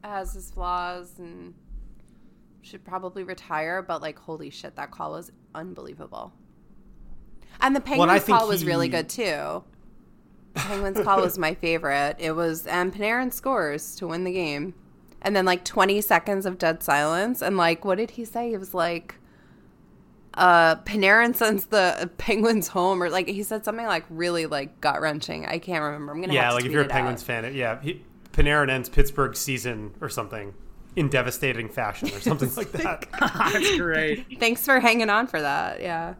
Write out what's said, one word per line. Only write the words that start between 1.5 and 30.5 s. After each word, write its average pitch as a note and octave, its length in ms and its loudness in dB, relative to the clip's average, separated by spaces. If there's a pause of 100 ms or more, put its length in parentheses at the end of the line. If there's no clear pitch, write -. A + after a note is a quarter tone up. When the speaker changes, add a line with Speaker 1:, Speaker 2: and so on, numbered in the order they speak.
Speaker 1:
should - 240 -20
probably F#3 380 -8
retire, F3+ 580 -4
but, E3+ 200 -6
like, D3+ 160 -8
holy D3+ 320 -12
shit, - 280 -16
that C#3 140 -10
call D#3 200 -8
was D#3+ 180 -12 (240)
unbelievable. D#3+ 800 -14 (1300)
And C4+ 160 4
the C4+ 100 0
Speaker 2:
Well, C4 180 2
and E3+ 80 6
I G3 80 8
Speaker 1:
Penguins F#3+ 40 -2
Speaker 2:
think A#3+ 140 4
Speaker 1:
call A3+ 100 4
was F#3+ 160 0
really E3+ 240 0
Speaker 2:
he - 40 -2
Speaker 1:
good, D#3+ 180 -2
too. D#3+ 540 -4 (920)
The D#3 80 -8
Penguins G3 400 -2
call G3 200 4
was F3+ 160 0
my E3 160 0
favorite. D#3 640 0
It D#3+ 140 -2
was, E3 340 -2
and F3+ 280 0
Panarin A#3 400 -2
scores E3 640 -2
to F3+ 100 -8
win E3+ 160 -4
the F3+ 100 -2
game. E3+ 400 -4 (480)
And G#3 140 0
then, F#3+ 80 4
like, F3+ 220 2
twenty G3 340 4
seconds G3+ 460 2
of F#3 120 -4
dead E3 240 0
silence. E3 600 0
And, G3 160 0
like, E3 260 4
what F#3+ 140 0
did A#3 140 -4
he A#3 120 -12
say? A#3 280 -4
He G#3+ 60 -4
was F#3+ 160 -12
like, E3+ 420 -2 (1160)
uh, E3+ 500 8
"Panarin G#3+ 520 4
sends G#3+ 300 2
the F3+ 520 2
Penguins A3 500 2
home," F#3 340 2
or, F3 80 0
like, F3+ 180 -2
he G3+ 160 -6
said G#3+ 220 -6
something, A3+ 200 -4
like, F3 240 -2
really, E3+ 360 -2
like, D3 360 -6
gut-wrenching. D3+ 640 -2
I - 140 -4
can't E3 240 -4
remember. D3 280 -6
I'm D#3 100 -8
gonna F3 120 -2
Speaker 2:
Yeah, B2+ 100 4
Speaker 1:
have A#2+ 80 4
to A#2+ 40 2
Speaker 2:
like, B2 80 2
if - 40 -2
Speaker 1:
tweet - 60 -4
Speaker 2:
you're D3 100 4
a - 20 4
Speaker 1:
it C#3 60 -6
Speaker 2:
Penguins B2+ 300 0
Speaker 1:
out. - 60 -14
Speaker 2:
fan, A#2 180 -4
it, C3 100 -8
yeah, A#2+ 260 -4
he, D#3 220 -8 (300)
Panarin D3 360 6
ends C3 200 -2
Pittsburgh's C3+ 500 4
season A2+ 600 -4
or D3+ 80 -6
something G2+ 440 -8 (420)